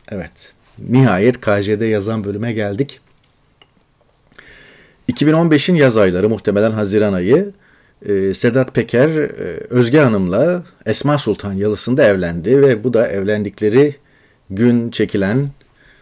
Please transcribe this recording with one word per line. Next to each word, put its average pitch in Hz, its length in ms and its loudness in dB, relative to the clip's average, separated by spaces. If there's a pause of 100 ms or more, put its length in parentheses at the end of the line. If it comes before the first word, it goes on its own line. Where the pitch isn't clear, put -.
Evet, - 440 -14 (260)
nihayet 113 600 2
K 104 200 0
J'de 104 240 -2
yazan 110 380 -2
bölüme 104 300 -6
geldik. 107 460 -6 (2000)
iki 131 200 -2
bin 156 60 4
on 165 180 2
beşin 156 240 2
yaz 131 220 4
ayları, 95 320 2
muhtemelen 107 420 0
Haziran 104 420 0
ayı, 127 380 2 (540)
e, 98 280 -2
Sedat 123 400 -2
Peker, 127 360 0
e, 143 600 -6
Özge 123 300 2
Hanım'la 123 640 0 (220)
Esma 139 320 -2
Sultan 104 360 -4
Yalısı'nda 107 500 -2
evlendi 95 580 0
ve 123 220 2
bu 123 100 -2
da 110 140 2
evlendikleri 107 880 0 (540)
gün 117 420 0
çekilen, 107 580 -2 (520)